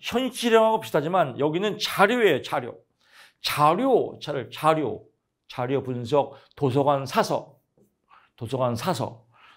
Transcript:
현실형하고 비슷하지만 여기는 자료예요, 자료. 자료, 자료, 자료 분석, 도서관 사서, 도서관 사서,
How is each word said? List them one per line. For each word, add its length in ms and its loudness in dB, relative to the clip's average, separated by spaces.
현실형하고 800 2
비슷하지만 580 -2
여기는 400 -2
자료예요, 640 2
자료. 360 -6
자료, 800 2
자료, 840 -2
자료 340 -4
분석, 520 -2
도서관 520 0
사서, 500 -2
도서관 400 -2
사서, 480 -4